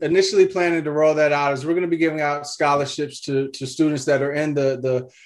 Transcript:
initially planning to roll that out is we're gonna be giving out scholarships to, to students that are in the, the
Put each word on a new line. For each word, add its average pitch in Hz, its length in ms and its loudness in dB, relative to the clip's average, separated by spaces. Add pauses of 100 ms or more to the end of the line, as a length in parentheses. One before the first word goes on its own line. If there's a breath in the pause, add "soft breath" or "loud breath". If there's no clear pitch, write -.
initially 185 460 4
planning 170 360 0
to 151 80 -4
roll 156 240 4
that 151 160 4
out 143 220 0
is 135 120 -6
we're 170 80 0
gonna 180 140 0
be 170 100 0
giving 156 240 0
out 147 260 -2
scholarships 143 720 -2
to, 135 300 -2
to - 160 -10
students 151 380 0
that 139 160 2
are 139 120 -2
in 151 200 -2
the, 135 280 0
the 127 280 -2 (160 soft breath)